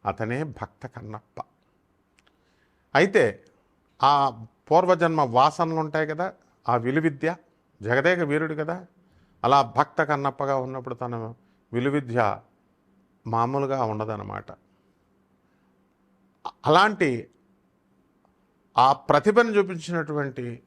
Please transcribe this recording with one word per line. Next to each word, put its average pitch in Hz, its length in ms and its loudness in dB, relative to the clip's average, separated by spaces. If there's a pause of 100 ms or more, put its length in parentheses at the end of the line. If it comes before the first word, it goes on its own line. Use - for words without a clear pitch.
అతనే 117 380 -4
భక్త - 420 -12
కన్నప్ప. 107 560 -16 (1500)
అయితే 160 500 2 (580)
ఆ 135 420 2 (260)
పూర్వజన్మ 165 500 4
వాసనలు 147 540 2
ఉంటాయి 156 320 -2
కదా, 170 260 -6 (360)
ఆ 123 80 2
విలువిద్య, 151 600 -2 (460)
జగదేక 143 380 0
వీరుడు 156 340 -2
కదా, 170 320 -8 (580)
అలా 123 320 4
భక్త 147 280 0
కన్నప్పగా 139 520 -2
ఉన్నప్పుడు 127 380 -8
తన 117 400 -8 (380)
విలువిద్య 120 680 0 (880)
మామూలుగా 131 580 0
ఉండదన్నమాట. 107 600 -6 (2250)
అలాంటి 170 640 2 (1500)
ఆ 131 140 6
ప్రతిభను 208 580 2
చూపించినటువంటి 156 1160 -4